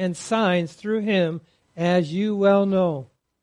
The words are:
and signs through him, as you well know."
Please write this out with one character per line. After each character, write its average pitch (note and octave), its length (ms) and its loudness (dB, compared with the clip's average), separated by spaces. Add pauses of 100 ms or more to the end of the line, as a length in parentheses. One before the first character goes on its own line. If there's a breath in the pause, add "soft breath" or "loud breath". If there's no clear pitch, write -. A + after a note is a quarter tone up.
and F3+ 120 -4
signs F3+ 580 -2
through G#3+ 280 -4
him, F#3 400 0 (360)
as E3+ 340 0
you G#3 220 -2
well G3 300 4
know." F3+ 420 0 (380)